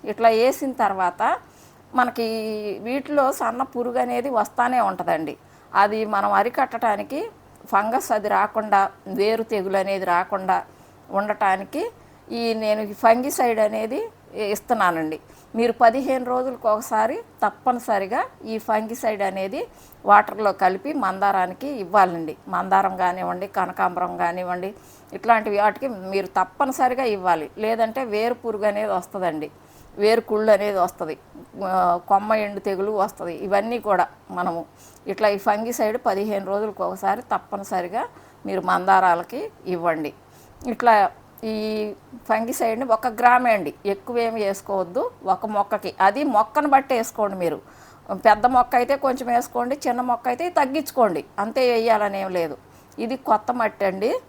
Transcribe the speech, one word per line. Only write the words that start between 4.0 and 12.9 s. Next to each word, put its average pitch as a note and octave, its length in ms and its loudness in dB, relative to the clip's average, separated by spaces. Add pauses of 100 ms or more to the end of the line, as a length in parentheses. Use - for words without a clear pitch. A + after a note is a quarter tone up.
అనేది B3 280 -2 (100)
వస్తానే B3 480 0
ఉంటుందండి. F3+ 460 -2 (380)
అది G#3 280 4 (140)
మనం G3+ 160 0 (100)
అరికట్టడానికి, A#3+ 800 -2 (520)
ఫంగస్ A3 440 0
అది G#3 120 -2
రాకుండా, G#3 520 2 (400)
వేరు A3 320 2
తెగులు G3 300 0
అనేది F#3+ 320 -2
రాకుండా F#3 440 0 (600)
ఉండటానికి G3+ 640 0 (460)
ఈ A#3 140 -6 (200)
నేను G#3+ 180 0 (120)